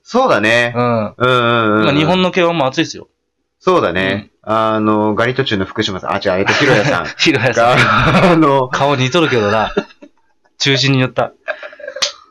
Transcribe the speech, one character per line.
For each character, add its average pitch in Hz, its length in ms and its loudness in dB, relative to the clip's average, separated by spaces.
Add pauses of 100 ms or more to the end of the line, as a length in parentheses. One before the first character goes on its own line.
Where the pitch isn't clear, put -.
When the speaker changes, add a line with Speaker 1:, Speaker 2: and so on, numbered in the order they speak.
Speaker 1:
そ 254 240 0
う - 20 0
だ 120 100 2
ね。 117 360 2
Speaker 2:
う 123 60 -2
ん。 123 40 0
Speaker 1:
う - 20 0
ん 110 300 -2
う 120 100 -2
ん 117 480 2
う 107 60 4
ん。 127 80 2
Speaker 2:
今 139 40 2
日 151 120 2
本 180 160 2
の 180 100 0
ケ 185 100 0
ー 170 40 4
ワ 170 60 2
ン 170 60 -2
も 135 100 0
熱 131 140 -6
い - 20 2
っ - 40 -4
す - 100 -12
よ。 82 100 -18 (520)
Speaker 1:
そ 180 200 0
う - 20 -2
だ 95 100 0
ね。 95 380 -4 (120)
あ 110 380 0
の、 107 360 0
ガ 113 120 0
リ 127 80 -2
途 127 80 -2
中 107 140 -2
の 95 80 -2
福 - 180 -6
島 92 160 -6
さ - 80 -10
ん。 - 60 -4
あ、 98 100 -4
違 98 140 -2
う、 - 20 -2
え 98 40 0
っ - 20 -2
と、 107 80 -2
ひ 143 120 0
ろ 131 80 2
や 104 120 2
さ 87 160 -2
ん。 80 100 -6
Speaker 2:
<laughs> - 80 -16
ひ 165 140 2
ろ 123 80 0
や 123 120 0
さ 117 220 2
ん。 - 20 2
Speaker 1:
が、 180 540 2
あ 165 60 4
の、 139 320 2
Speaker 2:
顔 143 260 0
似 127 160 0
と 175 80 2
る 156 100 2
け 127 60 0
ど 104 160 2
な。 107 220 0 (840)
中 135 200 0
心 135 160 2
に 131 80 2
寄 127 60 0
っ - 40 -4
た。 - 220 -4 (960)